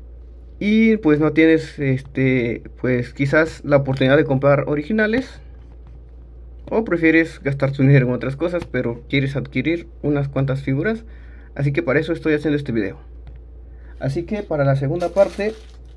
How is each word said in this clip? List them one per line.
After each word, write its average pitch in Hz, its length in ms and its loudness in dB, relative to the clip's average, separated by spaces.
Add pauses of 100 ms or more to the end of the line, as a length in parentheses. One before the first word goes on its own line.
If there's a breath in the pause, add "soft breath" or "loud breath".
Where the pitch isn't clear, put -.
(600)
y, 220 380 4
pues, 151 200 4
no 151 140 2
tienes, 160 460 2
este, 131 840 -2 (180)
pues, 123 340 -2
quizás 156 500 0
la 143 120 2
oportunidad 135 400 2
de 156 80 4
comprar 139 440 2
originales 214 720 -2 (1300)
o 220 140 -2
prefieres 165 580 2
gastar 139 300 -2
tu 139 100 0
dinero 135 240 6
en 123 60 0
otras 127 240 -6
cosas, 170 280 -4
pero 123 440 -4
quieres 139 260 -2
adquirir 143 540 -4 (140)
unas 143 260 -2
cuantas 135 340 -2
figuras, 180 420 -2 (500 soft breath)
así 143 180 -2
que 165 100 -2
para 139 180 0
eso 165 120 -4
estoy 151 220 -2
haciendo 147 220 0
este 139 160 -4
video. 101 260 -4 (1000 soft breath)
Así 135 260 -4
que 208 180 -6
para 147 220 -2
la 135 120 2
segunda 170 340 -2
parte, 202 440 -2 (420)